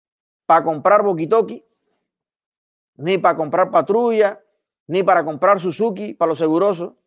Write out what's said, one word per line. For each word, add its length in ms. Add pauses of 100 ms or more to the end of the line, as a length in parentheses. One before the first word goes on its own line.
(460)
pa' 160
comprar 400
walkie-talkie, 600 (1300)
ni 220
pa' 160
comprar 360
patrulla, 720 (460)
ni 140
para 200
comprar 380
Suzuki 540
pa' 120
los 120
segurosos 560 (120)